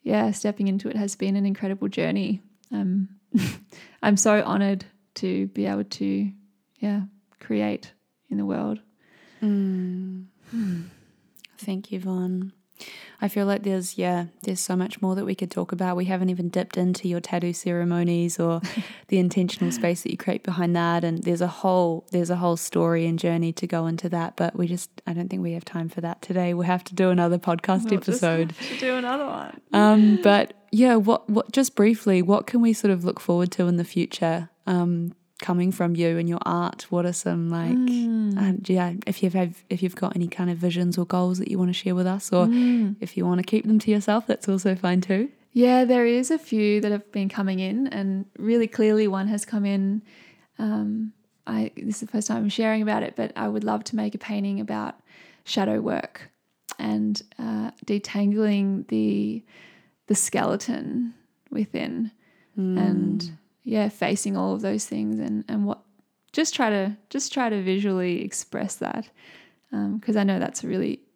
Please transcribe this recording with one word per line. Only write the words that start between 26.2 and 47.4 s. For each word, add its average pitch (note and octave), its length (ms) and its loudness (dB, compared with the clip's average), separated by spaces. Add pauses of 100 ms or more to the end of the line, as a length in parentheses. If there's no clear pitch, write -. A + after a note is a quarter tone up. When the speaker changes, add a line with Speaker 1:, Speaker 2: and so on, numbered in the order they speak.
Speaker 2:
today. F3+ 320 0
We'll F3 140 0
have F3+ 160 0
to - 100 -14
do F#3 160 4
another F3 300 4
podcast F#3 500 0
Speaker 1:
We'll G3 120 2
just A#3 220 0
Speaker 2:
episode. E3 280 2
Speaker 1:
have B3 180 -12
to B3 80 -8
do B3+ 180 0
another B3+ 300 -2
one. - 340 -8 (140)
Speaker 2:
Um, G#3+ 480 8
but G3+ 320 6 (180)
yeah, A#3+ 260 6
what, G#3+ 300 2
what, G#3+ 240 0
just C4+ 240 2
briefly, G#3 460 4
what G3 240 4
can A#3+ 160 2
we A3+ 120 6
sort G3+ 180 2
of F3 120 0
look - 160 -2
forward F3 340 2
to F3+ 120 2
in F3 120 2
the E3+ 80 0
future, E3+ 640 -2 (180)
um, F3 480 0 (240)
coming F3+ 320 0
from F3 240 0
you E3 220 2
and E3+ 100 0
your E3+ 200 -2
art? F3 440 -2
What F3 160 0
are F3+ 60 -2
some, E3+ 360 -2
like, E3+ 280 -2
Speaker 1:
Mm. A3+ 640 0
Speaker 2:
um, F#3+ 260 2
yeah, F3+ 280 0 (120)
if - 160 -4
you've F#3 140 0
have, F3+ 340 -2
if F#3 140 -2
you've F#3 120 -4
got F#3 200 -4
any F3 120 0
kind F3+ 220 -4
of F3 80 -2
visions F3 400 0
or F3 80 0
goals F3+ 320 0
that - 140 -4
you F#3+ 80 -2
wanna F3+ 140 2
share F#3 200 -2
with F3+ 140 0
us, G3 260 -2
or G#3+ 140 6
Speaker 1:
Mm. A#3+ 520 4
Speaker 2:
if F#3 160 -10
you F3+ 100 -2
wanna F3+ 180 2
keep A3 240 0
them A3 120 6
to G#3+ 120 2
yourself, G#3 340 2
that's - 240 -2
also F#3+ 240 2
fine F3+ 260 2
too. F#3+ 300 0 (240)
Speaker 1:
Yeah, B3 320 6
there A#3+ 220 4
is B3 240 2
a D#4 80 2
few G#3 420 2
that G#3 100 0
have G#3 200 -4
been G3 180 -2
coming F#3+ 300 -2